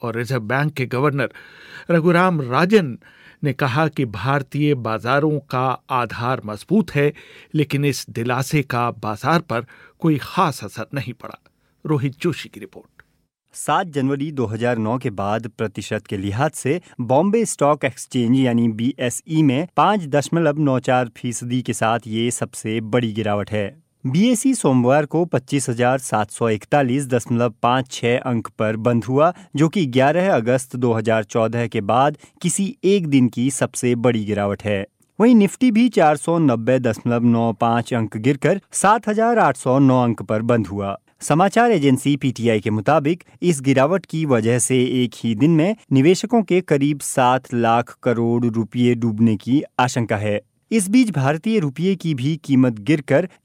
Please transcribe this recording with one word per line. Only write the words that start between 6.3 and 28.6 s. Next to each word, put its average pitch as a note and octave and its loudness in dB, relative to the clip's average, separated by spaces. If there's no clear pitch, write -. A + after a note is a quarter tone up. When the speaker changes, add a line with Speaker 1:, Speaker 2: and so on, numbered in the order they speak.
Speaker 1:
मजबूत D#3 -2
है, D3 2
लेकिन C#3+ 0
इस C3+ -2
दिलासे B2 -2
का A#2+ -2
बाजार A2+ -2
पर A#2+ -6
कोई D3+ 2
खास E3+ -2
असर - -12
नहीं B2 -8
पड़ा। - -20
रोहित C#3+ -2
जोशी - -4
की G#2 -18
रिपोर्ट। - -20
Speaker 2:
सात F3 -2
जनवरी C#3+ -2
दो C3 -4
हज़ार A#2 -2
नौ A2+ -2
के B2+ -4
बाद G#2 -4
प्रतिशत G#2+ -8
के G#2 -8
लिहाज G#2 -2
से D#3+ -4
बॉम्बे F#3 2
स्टॉक D3 0
एक्सचेंज B2+ 0
यानी A#2+ 2
बीएसई B2+ -2
में C#3+ 2
पाँच F3 2
दशमलव D3 0
नौ C3+ 2
चार B2+ 0
फीसदी B2 -6
के A#2 -4
साथ A2+ 0
ये A2+ -2
सबसे A2+ -6
बड़ी A2+ -2
गिरावट G#2 -4
है। G#2 -6
बीएसई A3+ 2
सोमवार C3+ 2
को E3 -2
पच्चीस C#3 -2
हजार B2 0
सात G#2+ -4
सौ A#2 -2
इकतालीस C3 0
दशमलव A#2+ 0
पाँच B2+ 0
छह A#2+ 0
अंक A#2+ -4
पर A2 -4